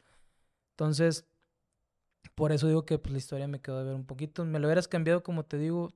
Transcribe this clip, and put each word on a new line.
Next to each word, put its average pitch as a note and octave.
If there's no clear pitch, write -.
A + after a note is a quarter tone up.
Entonces, D#3
por D#3
eso D3+
digo D#3+
que, D#3
pues, C#3
la C3+
historia C#3
me C#3+
quedó C3
de C3
ver C3+
un C3
poquito. D3+
Me D#3
lo D3
hubieras E3+
cambiado, E3+
como D#3+
te D3+
digo, E3